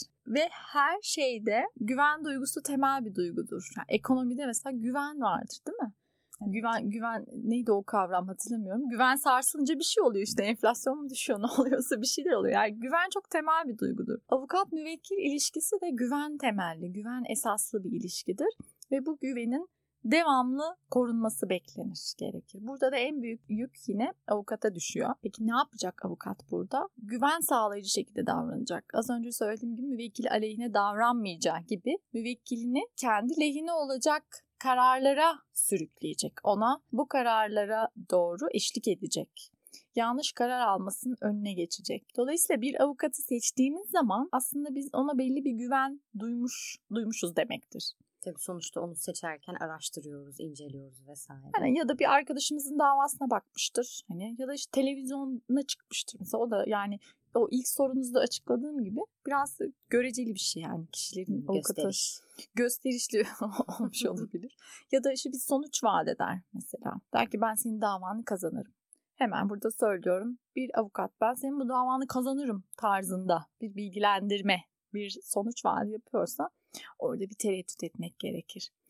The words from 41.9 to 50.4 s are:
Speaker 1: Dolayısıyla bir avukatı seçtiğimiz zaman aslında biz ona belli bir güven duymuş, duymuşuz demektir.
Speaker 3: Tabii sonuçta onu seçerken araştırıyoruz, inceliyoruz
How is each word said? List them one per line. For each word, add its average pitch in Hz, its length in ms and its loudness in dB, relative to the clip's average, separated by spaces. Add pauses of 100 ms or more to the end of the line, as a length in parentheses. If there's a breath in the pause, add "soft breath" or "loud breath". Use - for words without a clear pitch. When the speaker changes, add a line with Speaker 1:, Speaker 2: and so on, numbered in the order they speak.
Speaker 1:
Dolayısıyla 277 440 2
bir - 220 0
avukatı 285 380 0
seçtiğimiz 269 680 0
zaman 269 420 4
aslında 285 440 -2
biz 277 180 -4
ona 277 240 2
belli 262 280 2
bir 269 60 2
güven 269 500 -2 (180)
duymuş, 240 580 -4 (160)
duymuşuz 214 420 -2
demektir. - 580 -4 (280)
Speaker 3:
Tabii 175 180 -10
sonuçta 175 420 -8
onu 170 140 -8
seçerken 165 580 -8
araştırıyoruz, 147 840 -10
inceliyoruz 139 680 -14